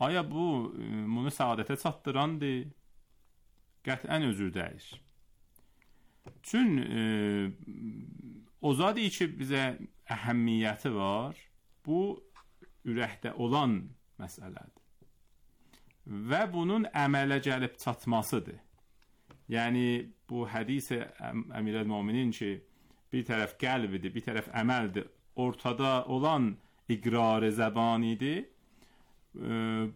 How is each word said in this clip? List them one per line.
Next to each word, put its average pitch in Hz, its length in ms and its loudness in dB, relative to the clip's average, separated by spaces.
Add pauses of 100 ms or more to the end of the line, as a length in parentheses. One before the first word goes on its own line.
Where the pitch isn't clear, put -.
Aya 165 300 2
bu, 151 460 0
e, 110 140 -6 (160)
bunu 120 220 0
səadətə 123 480 0
çatdırandır? 143 880 -2 (1160)
Qətən 143 440 0
özür 98 240 0
dəyir. 85 320 -6 (1600)
Çün, 220 360 4
e, 107 760 2 (1040)
o 147 160 2
zad 190 220 4
ki, 190 360 0
bizə 135 320 0 (380)
əhəmiyyəti 113 920 2
var, 98 420 0 (480)
bu 180 360 0 (600)
ürəkdə 113 500 -4
olan 123 460 2 (360)
məsələdir. - 640 -14 (1300)
Və 120 400 0
bunun 180 380 2
əmələ 139 560 2
gəlib 127 380 0
çatmasıdır. 113 840 -2 (840)
Yəni, 120 400 0 (380)
bu 120 220 -4
hədis-i 117 540 -2 (160)
Əm-, 117 340 -6
Əmirəl 110 360 -2
Möminin 110 440 0
ki, 101 280 -4 (500)
bir 127 180 -2
tərəf 110 320 0
qəlb 123 380 0
idi, 92 140 -4
bir 113 120 -6
tərəf 110 280 -4
əməldir, 113 580 0 (240)
ortada 127 720 0
olan 131 480 2 (360)
iqrar-ı 113 640 4
zəban 113 560 2
idi. 120 280 0 (1000)
E, 113 220 -4 (400)